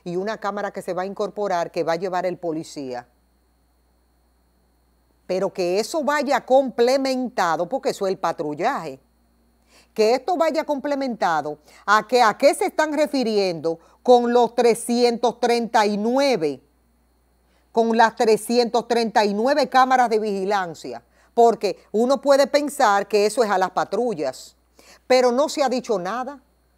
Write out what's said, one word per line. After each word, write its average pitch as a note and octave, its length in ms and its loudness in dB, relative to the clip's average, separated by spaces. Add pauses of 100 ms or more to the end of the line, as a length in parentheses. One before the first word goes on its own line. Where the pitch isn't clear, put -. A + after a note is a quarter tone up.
y F3 100 -8
una G#3 240 -6
cámara G3+ 320 -6
que G3+ 100 -12
se F3+ 140 -6
va F3+ 80 -4
a F#3+ 40 -6
incorporar G3 680 -6
que F3 100 -4
va D#3+ 120 -2
a - 20 -4
llevar F3+ 280 -6
el F3 140 -6
policía. D3+ 720 -10 (2250)
Pero F#3 260 -4
que F#3 280 -2
eso C#4+ 240 -4
vaya C4+ 420 -2
complementado, B3+ 1200 0
porque C4 220 -4
eso G3 160 -4
es F#3+ 60 0
el F#3 80 -8
patrullaje, E3 800 -6 (920)
que A3 220 2
esto C4+ 220 -2
vaya D#4+ 260 0
complementado B3 960 -2 (260)
a G#3 220 2
que, B3 160 2
a G#3+ 160 2
qué D4 160 4
se G4 120 -2
están D#4 260 -2
refiriendo G3+ 880 -2 (220)
con A#3+ 320 4
los A#3+ 200 4
trescientos A#3+ 840 0
treinta A#3 460 2
y G#3 100 -2
nueve, G#3+ 640 0 (1120)
con A3+ 240 0
las A3+ 200 4
trescientos A#3 720 0
treinta A#3 380 0
y G3+ 80 0
nueve C4 380 0
cámaras B3+ 400 4
de A3 80 0
vigilancia, F#3+ 840 -6 (300)
porque A3 460 2 (120)
uno B3 300 0
puede C#4 260 4
pensar A3+ 600 0
que G#3 160 2
eso G#3+ 180 0
es G#3 80 0
a G3+ 60 0
las F#3 140 0
patrullas, F3 840 -6 (500)
pero B3+ 260 4
no C#4 160 0
se D4+ 140 -4
ha C4 80 0
dicho A#3+ 280 -4
nada A#3+ 440 -10 (360)